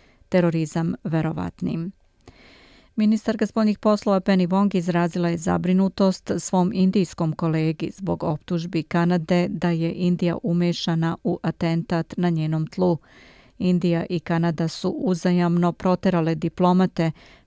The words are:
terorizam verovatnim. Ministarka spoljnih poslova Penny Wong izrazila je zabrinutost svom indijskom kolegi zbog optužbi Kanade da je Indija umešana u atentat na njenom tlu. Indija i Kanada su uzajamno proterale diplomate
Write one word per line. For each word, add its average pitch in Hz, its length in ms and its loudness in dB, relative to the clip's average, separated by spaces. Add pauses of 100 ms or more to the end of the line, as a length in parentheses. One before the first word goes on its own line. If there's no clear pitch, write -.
(300)
terorizam 165 640 0 (100)
verovatnim. 165 880 -4 (1040)
Ministarka 214 500 0
spoljnih 214 340 0
poslova 208 420 2
Penny 185 260 2
Wong 196 280 2
izrazila 170 540 0
je 170 80 -2
zabrinutost 185 1000 0
svom 185 340 0
indijskom 185 600 0
kolegi 160 640 -2
zbog 170 260 -4
optužbi 165 600 -4
Kanade 175 680 0
da 175 200 -2
je 165 220 0
Indija 175 520 0
umešana 170 800 0
u 175 200 -2
atentat 165 720 -2
na 175 120 0
njenom 156 380 -2
tlu. 180 300 0 (640)
Indija 175 500 0
i 180 100 -2
Kanada 165 480 -2
su - 220 -4
uzajamno 175 840 2
proterale 180 640 0
diplomate 180 760 0 (360)